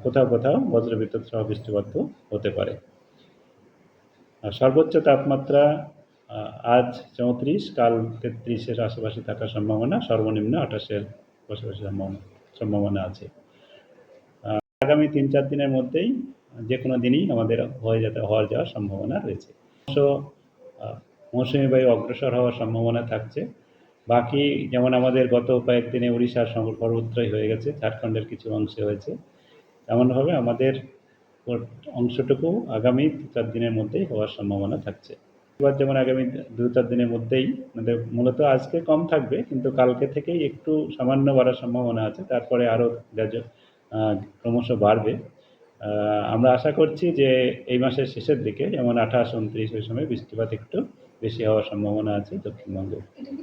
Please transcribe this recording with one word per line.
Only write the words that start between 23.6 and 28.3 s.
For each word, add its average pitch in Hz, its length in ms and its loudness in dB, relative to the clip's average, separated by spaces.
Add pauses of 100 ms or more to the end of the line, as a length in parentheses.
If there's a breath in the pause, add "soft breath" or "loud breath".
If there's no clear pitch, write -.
বাকি 131 640 2
যেমন 127 220 2
আমাদের 127 340 4
গত 120 380 2
কয়েকদিনে 120 440 2
উড়িষ্যার 120 360 2
সর্ব-, 110 340 -4
সর্বত্রই 113 520 -2
হয়ে 107 160 -2
গেছে, 113 260 -2
ঝাড়খণ্ডের 110 520 -4
কিছু 113 280 -10